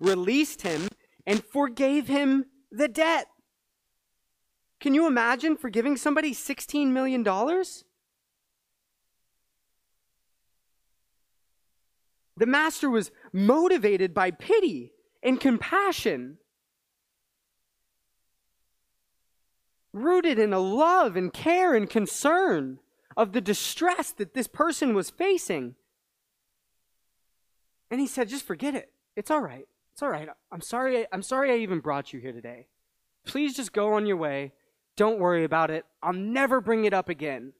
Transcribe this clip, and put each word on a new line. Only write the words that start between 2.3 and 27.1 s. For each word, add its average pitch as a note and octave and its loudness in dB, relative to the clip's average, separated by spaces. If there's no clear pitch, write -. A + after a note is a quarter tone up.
the C#4+ 0
debt. D#4+ 0
Can C4+ 0
you D#4+ 4
imagine B3+ 2
forgiving A#3+ -2
somebody D4 0
sixteen C#4 -2
million C4 0
dollars? B3+ -2
The G#3 2
master D4 2
was A3+ 0
motivated G#3 4
by F#3 0
pity G3+ 0
and B3+ 0
compassion, A3+ 0
rooted D#4+ 2
in G#3 2
a F#3+ 0
love B3+ 2
and F#3 -2
care F4 2
and G#3 0
concern G#3 0
of G3+ 2
the A#3+ 0
distress D#4 -2
that - -8
this C4 -2
person D4 0
was F#3+ 0
facing. F#3+ -2